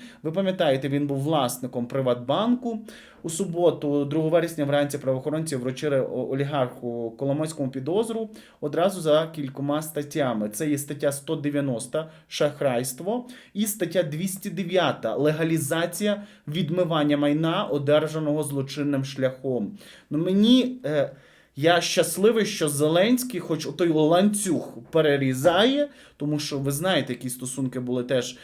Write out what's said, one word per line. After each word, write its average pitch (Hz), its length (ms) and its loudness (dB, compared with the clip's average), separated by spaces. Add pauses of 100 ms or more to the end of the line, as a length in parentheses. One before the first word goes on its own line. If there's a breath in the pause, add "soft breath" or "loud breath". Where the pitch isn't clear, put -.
(240 loud breath)
Ви 160 80 -4
пам'ятаєте, 170 580 2
він 143 180 0
був 139 120 -2
власником 131 640 -2
Приватбанку. 151 920 0 (440 loud breath)
У 165 60 -6
суботу, 160 760 0
другого 156 240 0
вересня, 165 360 2
вранці 143 320 0
правоохоронці 143 580 -2
вручили 131 460 -2
о-, 120 300 -4
олігарху 123 880 -2
Коломойському 143 500 -2
підозру 214 600 -2 (320 loud breath)
одразу 170 400 0
за 156 340 4
кількома 143 460 -4
статтями. 147 680 -2
Це 151 200 -4
є 143 80 0
стаття 143 340 -4
сто 156 240 -4
дев'яносто — 143 720 -2 (220 loud breath)
шахрайство 147 1000 -2 (260 loud breath)
і 208 120 -2
стаття 180 380 0
двісті 165 460 -6
дев'ята — 170 640 0
легалізація 165 1080 0 (240 loud breath)
відмивання 156 720 2
майна, 160 480 2
одержаного 151 800 2
злочинним 139 640 -2
шляхом. 131 720 -2 (320 loud breath)
Ну, 147 80 -2
мені, 208 680 4
е, 147 260 0 (440 soft breath)
я 165 260 4
щасливий, 202 640 2
що 156 240 -2
Зеленський 175 720 2
хоч 160 280 -4
отой 170 220 0
ланцюг 170 880 2 (140)
перерізає, 165 1000 4 (280 loud breath)
тому 147 220 -2
що 147 200 -4
ви 139 120 -2
знаєте, 151 420 0
які 127 160 -8
стосунки 127 500 -6
були 123 240 -2
теж, 123 400 -2